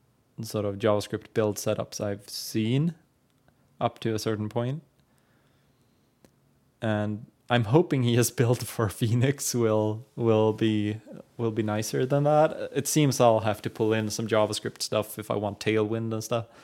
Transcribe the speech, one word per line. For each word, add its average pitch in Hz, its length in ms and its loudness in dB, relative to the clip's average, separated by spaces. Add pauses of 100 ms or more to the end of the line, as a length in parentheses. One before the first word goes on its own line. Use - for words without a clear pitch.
(400)
sort 110 240 -4
of 101 140 -4
JavaScript 104 560 0
build 104 220 0
setups - 440 -4
I've 104 300 -6
seen 131 640 -2 (840)
up - 200 -2
to 113 140 -2
a 107 40 -2
certain 107 300 -4
point. 123 340 -4 (2000)
And 107 460 -2 (240)
I'm 123 140 4
hoping 143 380 4
he 120 140 2
has 117 140 4
<laughs> - 100 -2
built 120 220 2
for 110 260 -2
Phoenix 120 640 0
will, 107 520 0 (100)
will 110 360 4
be, 107 480 0 (360)
will 117 140 -2
be 110 120 -2
nicer 113 440 -2
than 143 180 2
that. 151 500 2
It 139 140 -2
seems 147 320 2
I'll 117 200 6
have 104 220 -2
to 120 80 -6
pull 110 220 0
in 110 180 0
some 113 160 -4
JavaScript 107 560 0
stuff - 360 -4
if 107 120 -8
I 120 40 -2
want 104 260 -4
Tailwind 110 520 0
and 110 120 -4
stuff, 117 220 -4 (180)